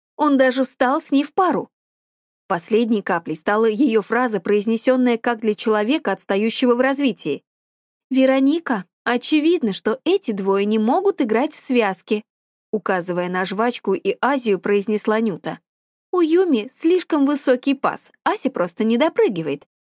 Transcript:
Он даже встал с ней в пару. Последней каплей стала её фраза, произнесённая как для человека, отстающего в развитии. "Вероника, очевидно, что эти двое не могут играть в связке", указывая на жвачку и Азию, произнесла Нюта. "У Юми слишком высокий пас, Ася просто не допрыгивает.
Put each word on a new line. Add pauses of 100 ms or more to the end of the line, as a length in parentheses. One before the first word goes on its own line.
(180)
Он
даже
встал
с
ней
в
пару. (800)
Последней
каплей
стала
её
фраза,
произнесённая
как
для
человека,
отстающего
в
развитии. (680)
"Вероника, (180)
очевидно,
что
эти
двое
не
могут
играть
в
связке", (500)
указывая
на
жвачку
и
Азию,
произнесла
Нюта. (520)
"У
Юми
слишком
высокий
пас, (120)
Ася
просто
не
допрыгивает. (320)